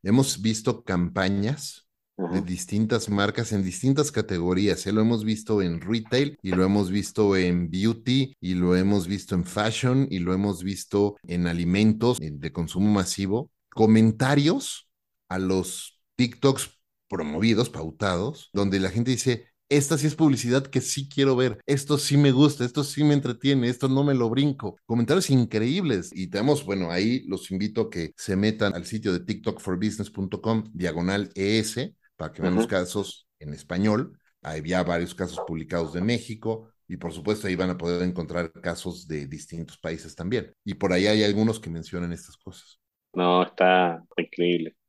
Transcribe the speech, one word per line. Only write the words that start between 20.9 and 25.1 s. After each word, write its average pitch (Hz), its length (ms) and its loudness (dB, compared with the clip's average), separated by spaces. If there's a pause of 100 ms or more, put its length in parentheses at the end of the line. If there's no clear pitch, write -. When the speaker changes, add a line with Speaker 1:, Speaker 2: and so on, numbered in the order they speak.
Speaker 1:
quiero 135 260 2
ver, 123 300 0
esto 143 320 0
sí 143 180 0
me 143 160 8
gusta, 139 320 4
esto 135 220 -2
sí 143 180 -2
me 147 100 6
entretiene, 135 540 2
esto 127 220 0
no 135 160 2
me 143 80 2
lo 120 160 2
brinco". 131 560 -2
Comentarios 120 440 2